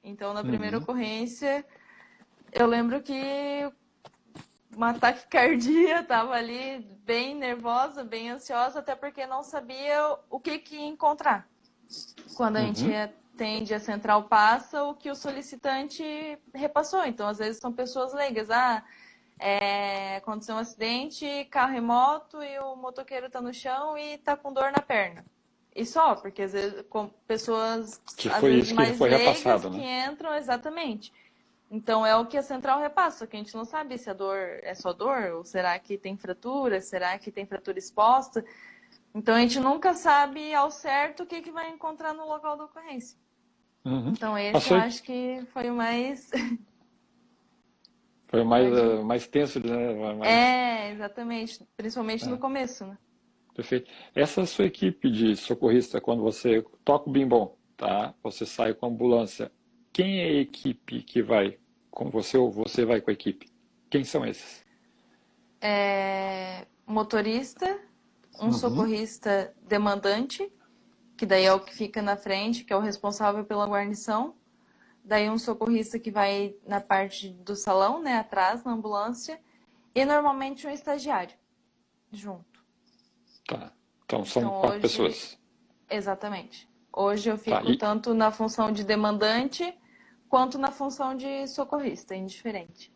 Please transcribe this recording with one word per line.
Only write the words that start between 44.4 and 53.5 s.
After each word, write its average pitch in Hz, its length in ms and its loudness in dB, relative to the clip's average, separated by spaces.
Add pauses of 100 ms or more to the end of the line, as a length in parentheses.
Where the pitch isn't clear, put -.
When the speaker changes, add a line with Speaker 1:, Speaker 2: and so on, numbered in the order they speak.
Speaker 2:
Passou - 160 2
Speaker 1:
eu 180 80 6
Speaker 2:
em - 40 6
Speaker 1:
acho 233 220 -4
que 254 500 -6
foi 240 160 -6
o 240 60 -4
mais 240 560 -4
<laughs> - 2000 -12
Speaker 2:
Foi 117 160 2
mais, 120 260 6
Speaker 1:
Pode. 120 120 6 (180)
Speaker 2:
eh, 107 40 -4
mais 120 240 0
tenso, 143 380 0
né? 120 280 -2 (220)
Mais 220 160 2
Speaker 1:
É, 240 600 2
exatamente. 226 760 -10 (120)
Principalmente 226 480 -6
Speaker 2:
É. - 20 -4
Speaker 1:
no 247 100 -4
começo, 254 480 -6
né? 196 120 -16 (580)